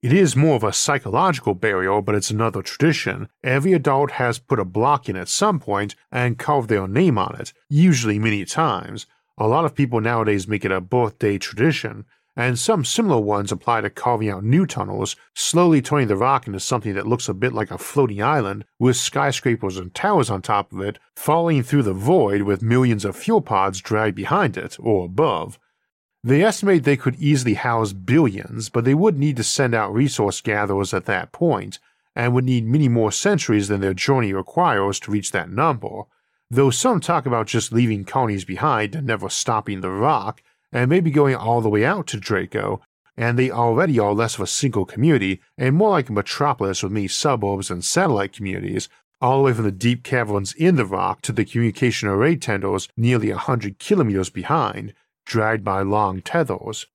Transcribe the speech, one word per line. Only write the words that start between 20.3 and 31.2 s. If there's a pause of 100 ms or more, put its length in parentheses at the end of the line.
top
of
it, (180)
falling
through
the
void
with
millions
of
fuel
pods
dragged
behind
it,
or
above. (640)
They
estimate
they
could
easily
house
billions,
but
they
would
need
to
send
out
resource
gatherers
at
that